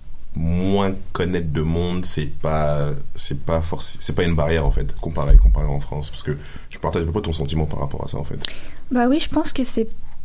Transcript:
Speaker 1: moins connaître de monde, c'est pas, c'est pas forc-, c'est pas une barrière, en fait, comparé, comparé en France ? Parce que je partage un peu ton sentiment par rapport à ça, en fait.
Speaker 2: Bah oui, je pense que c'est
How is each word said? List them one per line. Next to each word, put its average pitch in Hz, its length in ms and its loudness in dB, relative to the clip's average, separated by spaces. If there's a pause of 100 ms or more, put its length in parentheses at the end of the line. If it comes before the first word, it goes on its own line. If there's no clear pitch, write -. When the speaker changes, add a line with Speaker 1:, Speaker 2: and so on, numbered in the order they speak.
(360)
Speaker 1:
moins 95 560 0 (200)
connaître 87 400 -2
de 71 80 0
monde, 87 460 0
c'est 76 200 -2 (140)
pas, 76 480 2 (260)
c'est - 300 -2
pas 82 160 2
forc-, - 400 -2
c'est - 140 -2
pas 92 100 2
une 85 100 2
barrière, 78 320 2
en 69 40 4
fait, - 300 2
comparé, 71 360 4
comparé 73 300 8
en 71 140 0
France ? 73 280 -6
Parce - 140 -8
que 76 100 -4 (380)
je - 80 -14
partage 80 280 -2
un 82 60 -2
peu 104 80 0
ton 87 140 -2
sentiment 78 320 0
par 76 140 -2
rapport - 240 -2
à - 40 -4
ça, - 80 -4
en - 80 -4
fait. - 140 -4 (520)
Speaker 2:
Bah 247 160 2
oui, 285 140 2
je - 80 -2
pense - 240 0
que 262 120 0
c'est 226 220 0 (380)